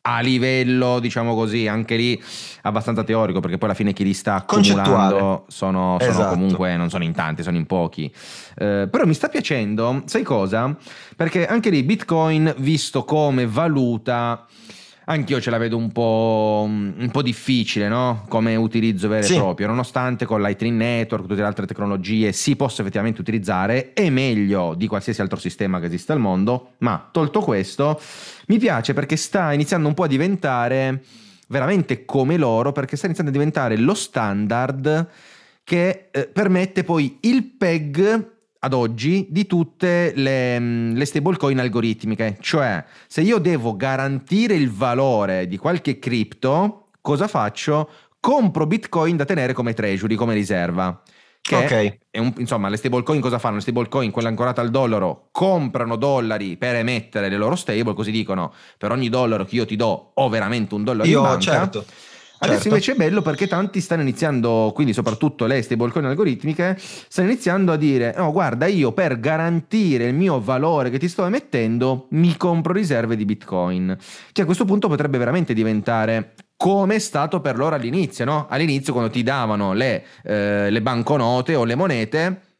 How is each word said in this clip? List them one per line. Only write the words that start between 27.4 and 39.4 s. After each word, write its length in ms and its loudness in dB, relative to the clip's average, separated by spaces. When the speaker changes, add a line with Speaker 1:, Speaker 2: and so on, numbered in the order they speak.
Speaker 1:
questo, 580 0
mi 100 4
piace 340 0
perché 240 -2
sta 380 0
iniziando 340 0
un 60 0
po' 80 -2
a 60 0
diventare 960 0
veramente 560 0
come 320 0
loro, 360 2
perché 240 -4
sta 100 -6
iniziando 260 -2
a 20 -2
diventare 440 0
lo 160 4
standard 1120 -2
che, 460 0
eh, 160 -2
permette 580 0
poi 380 0
il 220 4
PEG 920 0
ad 120 -2
oggi 580 0
di 160 0